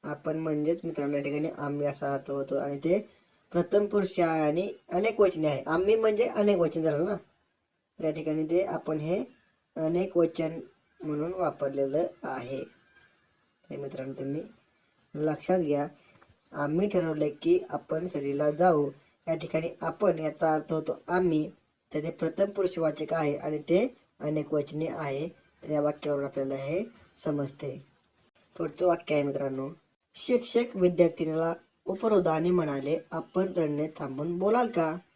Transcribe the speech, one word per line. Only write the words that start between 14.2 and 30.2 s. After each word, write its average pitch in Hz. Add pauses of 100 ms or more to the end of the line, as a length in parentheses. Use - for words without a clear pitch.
लक्षात 156
घ्या. 147 (640)
"आम्ही 151
ठरवले 160
की 170 (100)
आपण 165
सहलीला 143
जाऊ." 151 (360)
या 165
ठिकाणी 160 (120)
आपण 165
याचा 156
अर्थ 156
होतो 156
आम्ही, 170 (420)
तर 151
ते 165
प्रथम 165
पुरुषवाचक 165
आहे 151
आणि 151
ते 190 (220)
अनेक 151
वचने 151
आहे, 147
तर -
या 151
वाक्यावरून 147
आपल्याला 135
हे 147 (320)
समजते. 143 (720)
पुढचं 165
वाक्य 165
आहे 143
मित्रांनो, 139 (460)
शिक्षक 240